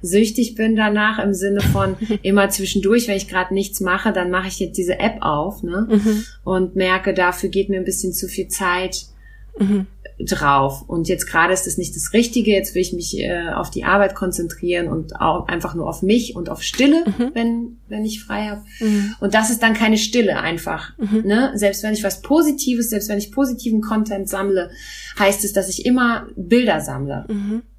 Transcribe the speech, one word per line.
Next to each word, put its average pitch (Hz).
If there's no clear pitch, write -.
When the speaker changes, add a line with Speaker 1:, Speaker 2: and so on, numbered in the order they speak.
Speaker 1:
süchtig 214
bin 220
danach 214
im 202
Sinne 196
von 196
Speaker 2:
<laughs> 208
Speaker 1:
immer 196
zwischendurch, 196
wenn 202
ich 196
gerade 185
nichts 196
mache, 190
dann 180
mache 185
ich -
jetzt 190
diese 180
App 214
auf, 160
ne? 185
Speaker 2:
Mhm. 214
Speaker 1:
Und 185
merke, 185
dafür 185
geht 196
mir 196
ein 185
bisschen 185
zu -
viel 185
Zeit 185
Speaker 2:
Mhm. 196
Speaker 1:
drauf. 139
Und 165
jetzt 180
gerade 165
ist 185
es 170
nicht 170
das -
Richtige, 226
jetzt 190
will 185
ich 175
mich, 175
äh, 170
auf -
die -
Arbeit 196
konzentrieren 175
und 160
au-, 165
einfach -
nur 165
auf 165
mich 220
und 175
auf -
Stille, 294
Speaker 2:
Mhm. 240
Speaker 1:
wenn, 233
wenn 214
ich 214
frei 214
hab. 208
Speaker 2:
Mhm. 208
Speaker 1:
Und 196
das 220
ist 226
dann 220
keine 220
Stille 214
einfach, 165
Speaker 2:
Mhm. 214
Speaker 1:
ne? 233
Selbst 202
wenn 214
ich 214
was 190
Positives, 277
selbst 208
wenn 202
ich 208
positiven 240
Content 208
sammle, 190
heißt 202
es, 208
dass 190
ich -
immer 247
Bilder 196
sammle. 139
Speaker 2:
Mhm. 208